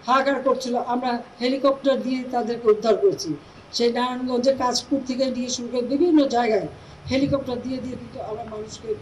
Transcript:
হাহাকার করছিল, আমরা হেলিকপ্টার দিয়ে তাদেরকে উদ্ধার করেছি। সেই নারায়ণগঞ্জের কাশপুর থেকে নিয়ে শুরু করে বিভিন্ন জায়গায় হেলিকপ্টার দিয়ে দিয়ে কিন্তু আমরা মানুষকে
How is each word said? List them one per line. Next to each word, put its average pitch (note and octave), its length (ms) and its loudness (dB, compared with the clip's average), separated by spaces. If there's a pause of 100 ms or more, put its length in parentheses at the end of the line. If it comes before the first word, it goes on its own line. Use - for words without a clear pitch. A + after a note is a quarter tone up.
হাহাকার C4+ 360 2
করছিল, A#3+ 340 0
আমরা A#3+ 460 -2 (180)
হেলিকপ্টার C4+ 640 2
দিয়ে B3+ 280 -2
তাদেরকে A#3 380 -2
উদ্ধার G#3+ 280 4
করেছি। F3 380 2 (380)
সেই A#3 200 2
নারায়ণগঞ্জের B3 640 0
কাশপুর B3+ 500 0
থেকে B3+ 200 0
নিয়ে B3 220 -2
শুরু A#3+ 200 -6
করে B3 140 -2
বিভিন্ন D4 460 4
জায়গায় A3 400 2 (420)
হেলিকপ্টার C4 520 0
দিয়ে B3+ 160 -6
দিয়ে B3+ 180 -8
কিন্তু A#3+ 240 -14
আমরা G#3+ 240 -8
মানুষকে A3 580 -8